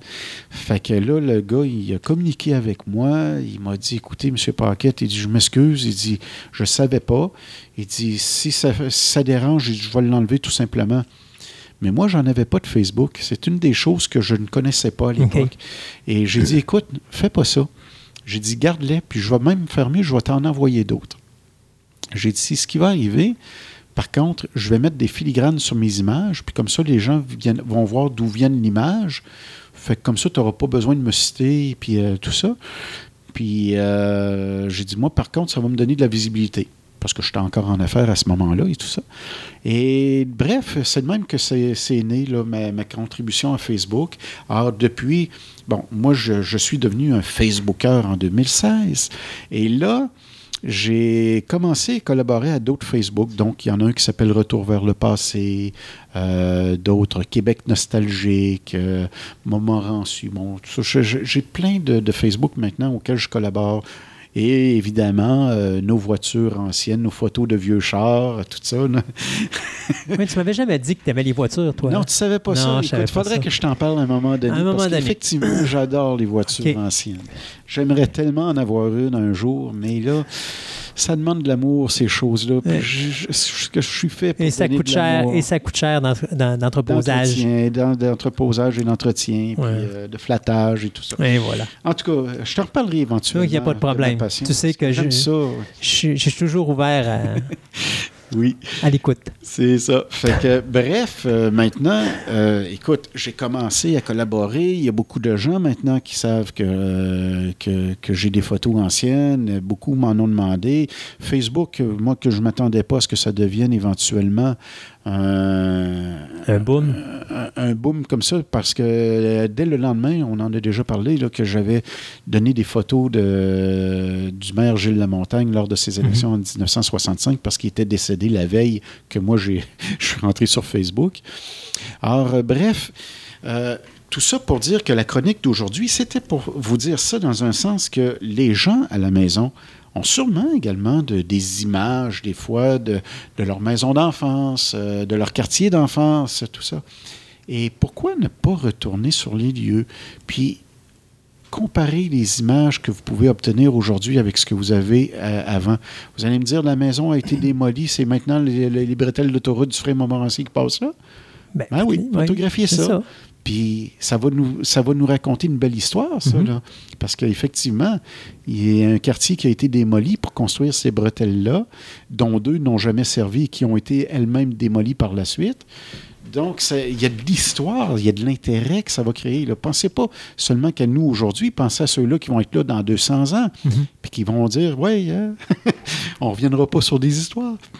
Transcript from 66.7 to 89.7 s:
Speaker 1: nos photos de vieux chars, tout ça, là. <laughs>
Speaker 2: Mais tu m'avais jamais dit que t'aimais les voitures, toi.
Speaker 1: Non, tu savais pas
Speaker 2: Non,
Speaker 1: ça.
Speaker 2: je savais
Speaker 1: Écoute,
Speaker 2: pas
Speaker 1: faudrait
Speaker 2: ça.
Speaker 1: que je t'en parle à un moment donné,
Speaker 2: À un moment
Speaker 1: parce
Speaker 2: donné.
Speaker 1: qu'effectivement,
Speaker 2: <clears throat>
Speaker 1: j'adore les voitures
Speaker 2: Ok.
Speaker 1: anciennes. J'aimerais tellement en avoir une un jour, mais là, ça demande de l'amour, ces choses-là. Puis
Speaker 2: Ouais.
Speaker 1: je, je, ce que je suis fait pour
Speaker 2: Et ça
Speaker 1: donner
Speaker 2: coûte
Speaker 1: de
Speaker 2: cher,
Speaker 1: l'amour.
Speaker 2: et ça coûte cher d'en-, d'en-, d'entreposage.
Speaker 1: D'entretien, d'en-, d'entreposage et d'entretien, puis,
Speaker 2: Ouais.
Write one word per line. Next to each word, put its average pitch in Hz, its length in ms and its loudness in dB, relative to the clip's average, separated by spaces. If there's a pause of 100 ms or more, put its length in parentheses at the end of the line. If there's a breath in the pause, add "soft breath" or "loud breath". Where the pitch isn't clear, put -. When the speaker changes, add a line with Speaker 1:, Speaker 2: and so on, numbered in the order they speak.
Speaker 1:
nos 113 80 0
photos 113 360 -2
de 110 100 2
vieux 101 240 2
chars, 117 680 0
tout - 160 -16
ça, 131 260 -2
là. 123 140 2 (560 loud breath)
<laughs> - 600 -6
Speaker 2:
Mais 202 80 0
tu - 100 -8
m'avais 185 160 0
jamais 214 260 0
dit 139 180 -2
que - 80 -20
t'aimais 131 180 0
les 131 100 0
voitures, 139 420 0
toi. 131 160 -2
Speaker 1:
Non, 202 120 2
tu - 100 -2
savais 208 260 0
pas 202 140 -2
Speaker 2:
Non, 127 40 2
Speaker 1:
ça. 131 260 2
Speaker 2:
je 156 60 -2
savais 120 160 0
Speaker 1:
Écoute, 107 100 -4
Speaker 2:
pas 190 80 0
Speaker 1:
faudrait 202 140 -2
Speaker 2:
ça. 135 60 -2
Speaker 1:
que 165 80 -4
je - 100 -2
t'en 143 160 0
parle 156 220 0
à 143 40 2
un 131 40 2
moment 127 300 0
donné, 123 160 0
Speaker 2:
À - 40 0
un 170 80 0
moment 190 120 0
Speaker 1:
parce 190 140 0
Speaker 2:
donné. 160 120 2
Speaker 1:
qu'effectivement, 135 440 -2 (100)
Speaker 2:
<clears throat> 156 80 2
Speaker 1:
j'adore 135 520 0
les 113 100 0
voitures 107 400 -2
Speaker 2:
Ok. 147 100 2
Speaker 1:
anciennes. 101 420 -4 (480 loud breath)
J'aimerais 139 420 2
tellement 151 400 -2
en 156 80 0
avoir 110 320 0
une 123 260 0
un 107 180 0
jour, 123 400 -2
mais 110 280 -4
là, 143 240 -2 (720 loud breath)
ça 160 200 0
demande 165 260 -2
de 139 60 -2
l'amour, 135 420 2
ces - 180 0
choses-là. 117 520 0
Puis 170 100 -2
Speaker 2:
Ouais. 160 100 2
Speaker 1:
je, 135 300 -4
je, 143 220 -8
ce - 360 -4
que 165 120 -2
je - 80 -2
suis - 200 -4
fait 175 260 -2
pour 170 120 -2
Speaker 2:
Et 151 40 2
ça 175 160 0
Speaker 1:
donner 139 120 0
Speaker 2:
coûte - 80 0
Speaker 1:
de 135 60 -2
Speaker 2:
cher, 165 280 2
Speaker 1:
l'amour. 123 140 0
Speaker 2:
et 165 80 2
ça 165 160 0
coûte - 180 -6
cher 151 240 2
d'en-, 131 120 2 (200)
d'en-, 127 260 2
d'entreposage. 123 800 2
Speaker 1:
D'entretien, 120 340 2
d'en-, 127 260 2
d'entreposage 123 800 0
et 117 60 0
d'entretien, 113 720 0
puis, 139 80 -2
Speaker 2:
Ouais. 113 60 0